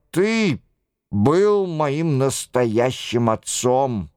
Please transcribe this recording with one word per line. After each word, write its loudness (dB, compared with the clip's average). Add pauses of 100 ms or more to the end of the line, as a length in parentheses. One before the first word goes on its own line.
ты 0 (520)
был 2
моим -2
настоящим 0
отцом. -2